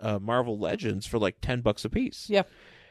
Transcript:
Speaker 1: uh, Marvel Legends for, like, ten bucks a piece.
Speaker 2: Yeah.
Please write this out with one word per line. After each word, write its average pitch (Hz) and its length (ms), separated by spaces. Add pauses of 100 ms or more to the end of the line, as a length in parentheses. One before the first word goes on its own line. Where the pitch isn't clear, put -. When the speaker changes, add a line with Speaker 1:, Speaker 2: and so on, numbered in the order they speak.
Speaker 1:
uh, 107 180
Marvel 113 400
Legends 104 480
for, 120 120
like, 101 220
ten 123 220
bucks 107 240
a - 20
piece. - 400
Speaker 2:
Yeah. 196 140 (480)